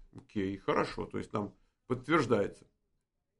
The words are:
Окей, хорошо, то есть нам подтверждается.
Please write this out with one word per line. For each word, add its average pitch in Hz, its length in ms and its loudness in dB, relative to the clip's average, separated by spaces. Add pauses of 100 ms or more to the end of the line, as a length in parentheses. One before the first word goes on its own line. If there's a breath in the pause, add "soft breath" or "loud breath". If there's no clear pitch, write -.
(160)
Окей, 98 420 -2
хорошо, - 480 0
то 101 120 -6
есть - 140 -6
нам 104 220 -2 (320)
подтверждается. 123 760 2 (760)